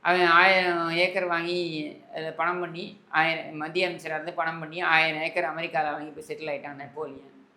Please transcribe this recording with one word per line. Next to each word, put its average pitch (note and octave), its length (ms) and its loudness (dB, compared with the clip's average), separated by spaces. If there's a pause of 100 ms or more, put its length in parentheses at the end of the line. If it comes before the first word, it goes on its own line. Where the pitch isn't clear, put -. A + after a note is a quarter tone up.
அவன் F3 300 6
ஆயிரம் F3 640 6
ஏக்கர் F3+ 360 2
வாங்கி F3 260 -2 (500)
அதில் D#3 300 -8
பணம் F3+ 240 0
பண்ணி, F3 240 -8 (240)
ஆயிரம், D#3+ 500 0
மத்திய F3 280 0
அமைச்சராக D#3 300 -6
இருந்து E3 220 -8
பணம் E3 220 -2
பண்ணி D#3+ 240 -8
ஆயிரம் D#3+ 360 4
ஏக்கர் E3 280 -2
அமெரிக்கால D#3+ 420 -2
வாங்கி D3+ 180 -8
போய் D#3 180 -16
செட்டில் D3+ 240 -8
ஆயிட்டான் C#3+ 300 -10
நெப்போலியன். C3+ 480 -12 (260)